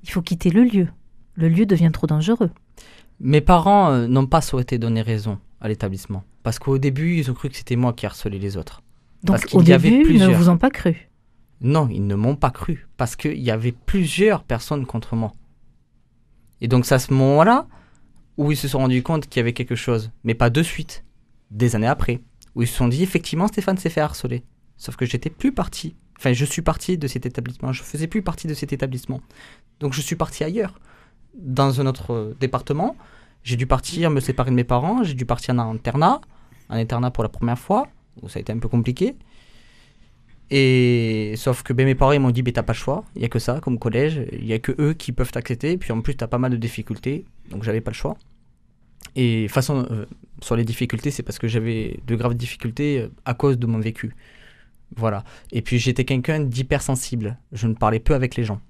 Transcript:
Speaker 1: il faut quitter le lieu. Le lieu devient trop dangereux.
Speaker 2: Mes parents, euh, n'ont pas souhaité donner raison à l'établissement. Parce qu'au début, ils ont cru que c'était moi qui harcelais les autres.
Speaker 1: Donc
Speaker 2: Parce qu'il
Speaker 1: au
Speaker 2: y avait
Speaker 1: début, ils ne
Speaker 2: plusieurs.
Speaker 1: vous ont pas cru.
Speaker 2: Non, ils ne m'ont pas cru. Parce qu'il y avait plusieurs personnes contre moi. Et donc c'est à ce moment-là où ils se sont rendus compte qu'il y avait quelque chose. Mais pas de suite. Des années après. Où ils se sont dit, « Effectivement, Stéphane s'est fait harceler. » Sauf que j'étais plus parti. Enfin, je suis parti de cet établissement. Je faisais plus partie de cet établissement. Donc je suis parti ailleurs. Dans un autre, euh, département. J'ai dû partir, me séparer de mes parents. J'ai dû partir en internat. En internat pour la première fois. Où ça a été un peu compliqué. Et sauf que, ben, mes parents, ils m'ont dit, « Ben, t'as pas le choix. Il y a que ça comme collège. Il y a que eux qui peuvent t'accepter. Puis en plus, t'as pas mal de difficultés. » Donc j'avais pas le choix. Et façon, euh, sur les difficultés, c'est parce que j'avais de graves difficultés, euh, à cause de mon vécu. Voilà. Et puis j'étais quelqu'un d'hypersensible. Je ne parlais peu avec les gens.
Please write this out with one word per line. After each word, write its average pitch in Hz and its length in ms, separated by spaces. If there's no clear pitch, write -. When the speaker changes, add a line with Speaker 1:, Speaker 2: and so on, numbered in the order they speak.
Speaker 1:
il - 60
faut 180 120
quitter 175 300
le 220 120
lieu. 202 240
Le 165 140
lieu 180 160
devient 170 260
trop - 160
dangereux. 165 440
Speaker 2:
Mes 147 220
parents, 180 480
euh, 123 180
n'ont 131 200
pas 156 140
souhaité 127 360
donner 113 240
raison 107 380
à 110 80
l'établissement. 98 560
Parce - 160
qu'au 135 180
début, 147 400
ils 131 140
ont - 20
cru 131 160
que - 60
c'était - 220
moi 123 160
qui - 120
harcelais 98 340
les 98 180
autres. - 240
Speaker 1:
Donc 190 120
Speaker 2:
Parce - 100
qu'il - 140
Speaker 1:
au 175 40
Speaker 2:
y 170 100
avait 180 160
Speaker 1:
début, 254 120
ils 311 120
ne 196 140
Speaker 2:
plusieurs. 180 60
Speaker 1:
vous 170 160
ont 175 80
pas 262 120
cru. - 400
Speaker 2:
Non, 139 280
ils 101 160
ne 101 100
m'ont 117 200
pas 143 160
cru. - 440
Parce 123 200
qu'il 151 260
y 120 100
avait 113 220
plusieurs 185 720
personnes 131 420
contre - 300
moi. 113 180
Et 117 40
donc 123 180
c'est 135 100
à 127 40
ce - 140
moment-là 151 520
où 147 140
ils 143 60
se 143 100
sont 131 120
rendus 127 220
compte 156 260
qu'il - 120
y - 20
avait 117 120
quelque 123 220
chose. 113 360
Mais 117 120
pas 123 140
de 131 120
suite. - 420
Des 117 260
années 110 120
après. 123 320
Où 120 60
ils 120 60
se - 80
sont 123 120
dit, « 135 160
Effectivement, 180 440
Stéphane 190 300
s'est 180 120
fait 160 120
harceler. » 123 420
Sauf - 180
que 127 100
j'étais 123 240
plus 269 240
parti. - 420
Enfin, 127 160
je 123 120
suis - 160
parti 170 360
de 143 100
cet - 180
établissement. 123 460
Je 127 120
faisais 156 240
plus 196 140
partie 165 260
de 151 60
cet 151 200
établissement. 131 480
Donc 139 140
je 151 80
suis - 140
parti - 280
ailleurs. 185 360
Dans 135 460
un 135 60
autre, 127 260
euh, 110 260
département. 139 560
J'ai 123 140
dû 123 100
partir, 165 460
me 139 80
séparer 127 320
de 123 40
mes 123 100
parents. 160 380
J'ai 160 120
dû 123 100
partir 123 300
en 123 40
internat. 156 500
En 107 60
internat 120 340
pour 120 140
la 107 60
première 120 280
fois. 240 300
Où - 80
ça - 80
a - 40
été 107 120
un 117 60
peu - 80
compliqué. 123 480
Et 120 840
sauf 123 260
que, - 80
ben, 131 140
mes 135 100
parents, 135 160
ils 147 80
m'ont 127 120
dit, « 123 120
Ben, 120 100
t'as 117 100
pas 117 100
le 110 40
choix. 160 280
Il - 60
y - 40
a 117 40
que 120 100
ça 127 220
comme 120 180
collège. 135 420
Il - 120
y 110 80
a 113 60
que 135 200
eux 151 140
qui - 200
peuvent 123 180
t'accepter. 127 460
Puis 123 160
en 113 80
plus, 131 140
t'as 117 120
pas 123 100
mal 127 140
de 120 60
difficultés. » 117 680
Donc 98 140
j'avais 113 180
pas 110 100
le - 40
choix. - 220
Et 113 320
façon, 131 440
euh, 107 140
sur - 160
les 117 80
difficultés, 120 460
c'est - 120
parce - 160
que 117 80
j'avais 113 580
de 117 100
graves 120 200
difficultés, 123 640
euh, 113 80
à 123 80
cause 135 240
de 120 80
mon 113 140
vécu. 113 340
Voilà. 110 280
Et 117 100
puis 123 180
j'étais 123 260
quelqu'un 143 360
d'hypersensible. 127 960
Je 110 140
ne 110 60
parlais 110 260
peu - 140
avec 127 220
les 120 80
gens. 104 160